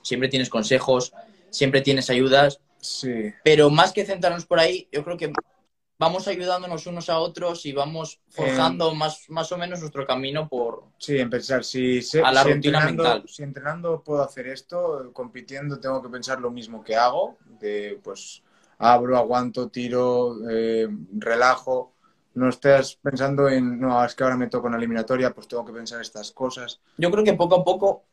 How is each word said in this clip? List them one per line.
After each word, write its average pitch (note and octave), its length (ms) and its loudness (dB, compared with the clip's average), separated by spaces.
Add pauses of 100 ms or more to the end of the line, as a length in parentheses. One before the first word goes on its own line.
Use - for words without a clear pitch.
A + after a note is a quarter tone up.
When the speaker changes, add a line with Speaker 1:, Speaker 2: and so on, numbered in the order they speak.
Speaker 1:
siempre B2+ 260 -2
tienes B2+ 200 -2
consejos, B2 640 2 (380)
siempre C#3 320 2
tienes C3+ 280 0
ayudas, C3+ 500 6 (200)
Speaker 2:
Sí. A2+ 520 -6 (120)
Speaker 1:
pero D3+ 260 8
más F3 220 6
que G3+ 140 -2
centrarnos F3 400 -2
por F3 120 2
ahí, F3 320 2
yo D3 140 -4
creo F3 140 -8
que D#3 120 -6 (680)
vamos F3 300 0
ayudándonos F3+ 580 -4
unos F3 240 -8
a E3 80 2
otros E3+ 480 -4
y C#3+ 80 -8
vamos D3+ 460 -6 (100)
Speaker 2:
Eh, - 20 -20
Speaker 1:
forjando D#3+ 600 0
más, D#3 340 -4
más D#3+ 240 -6
o F3+ 60 -6
menos F3 220 -8
nuestro C#3+ 260 -10
camino C#3 420 -4
por A#2+ 360 -6 (140)
Speaker 2:
Sí, C#3+ 200 -2
en B2 100 0
pensar, B2 340 -2
si B2+ 380 0
se-, D3+ 220 0
Speaker 1:
a C3 100 4
la C3+ 100 8
Speaker 2:
si D3 120 6
Speaker 1:
rutina D3 240 2
Speaker 2:
entrenando, D#3+ 260 2
Speaker 1:
mental. A2+ 240 2
Speaker 2:
si - 140 -16
entrenando D3+ 600 -6
puedo D3 200 -2
hacer C3 260 -6
esto, C#3+ 640 -6
compitiendo B2+ 680 -12
tengo C3+ 240 -4
que B2 60 -16
pensar B2+ 320 -8
lo B2 100 -4
mismo A#2 320 -14
que A2 140 -4
hago: C#3 400 2 (240)
de, G#2 420 -6
pues, - 400 -16 (360)
abro, B2 400 4
aguanto, B2 500 -2
tiro, B2 680 -2 (120)
eh, A2+ 380 -2 (300)
relajo. B2 760 2 (400)
No B2+ 160 0
estás C3+ 540 4
pensando C#3 480 0
en, B2+ 280 0
"No, B2 240 2
es A#2+ 120 -2
que - 80 -4
ahora B2+ 140 2
me B2+ 100 -2
toca A#2 220 -4
una A#2 100 -2
eliminatoria, A#2 560 -2
pues G#2+ 140 -20
tengo A#2+ 180 -8
que A#2 80 -16
pensar A#2 260 -12
estas G#2+ 300 -14
cosas". B2+ 500 -10 (160)
Speaker 1:
Yo E3+ 140 0
creo G#3 140 2
que G#3+ 100 4
poco F3 220 4
a F3 80 2
poco F#3+ 480 0